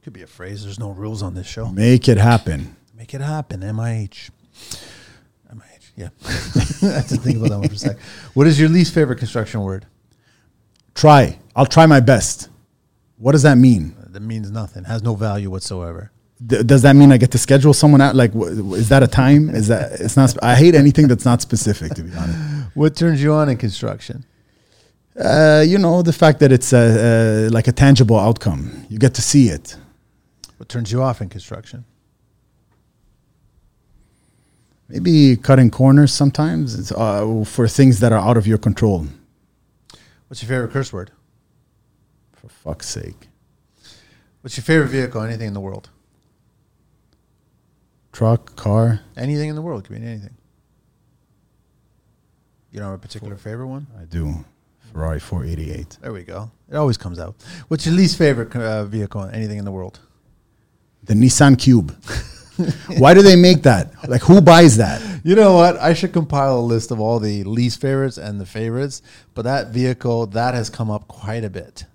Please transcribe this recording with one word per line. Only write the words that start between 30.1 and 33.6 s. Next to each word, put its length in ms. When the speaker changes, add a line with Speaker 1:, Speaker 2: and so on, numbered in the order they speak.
Speaker 1:
What 100
turns 240
you 100
off 200
in 60
construction? 560